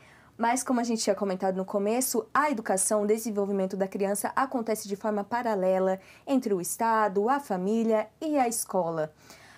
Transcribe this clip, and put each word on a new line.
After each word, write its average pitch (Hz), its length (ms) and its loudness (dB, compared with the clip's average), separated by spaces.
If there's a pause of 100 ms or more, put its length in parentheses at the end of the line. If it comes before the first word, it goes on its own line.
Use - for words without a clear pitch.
(360)
Mas, 233 280 0
como 254 160 0
a 240 40 0
gente 233 200 -2
tinha 202 120 2
comentado 190 420 -2
no 190 60 -2
começo, 214 720 0
a 294 160 4
educação, 214 540 0
o - 20 0
desenvolvimento 202 720 -2
da 190 100 -2
criança 202 480 -2
acontece 226 520 -2
de 196 80 -6
forma 208 280 -2
paralela 190 760 0 (260)
entre 254 300 2
o 180 40 0
Estado, 214 720 2
a 277 100 2
família 220 720 0 (100)
e 311 160 -2
a 262 120 4
escola. 165 680 -2 (440)